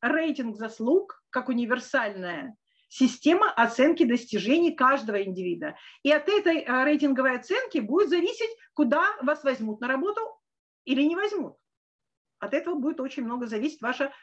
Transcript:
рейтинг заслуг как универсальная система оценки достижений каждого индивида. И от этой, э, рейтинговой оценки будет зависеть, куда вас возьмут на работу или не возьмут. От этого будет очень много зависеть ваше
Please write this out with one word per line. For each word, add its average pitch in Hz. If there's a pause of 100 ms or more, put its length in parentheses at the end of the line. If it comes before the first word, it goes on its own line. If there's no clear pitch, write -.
рейтинг 269
заслуг 226
как 254
универсальная 214 (320)
система 339
оценки 262
достижений 240
каждого 226
индивида. 180 (260)
И 277
от 294
этой, 349
э, 254
рейтинговой 269
оценки 359
будет 285
зависеть, 415 (160)
куда 294 (160)
вас 294
возьмут 220
на 247
работу 370 (640)
или 254
не 320
возьмут. 403 (800)
От -
этого 349
будет 302
очень 262
много 240
зависеть 226
ваше 254 (120)